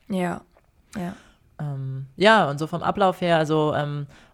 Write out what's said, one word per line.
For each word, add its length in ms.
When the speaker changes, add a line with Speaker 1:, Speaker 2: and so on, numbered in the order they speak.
Speaker 1:
Ja, 340
ja. 200
Speaker 2:
Ähm, 460
ja, 340
und 100
so 80
vom 160
Ablauf 380
her, 160
also, 380
ähm, 300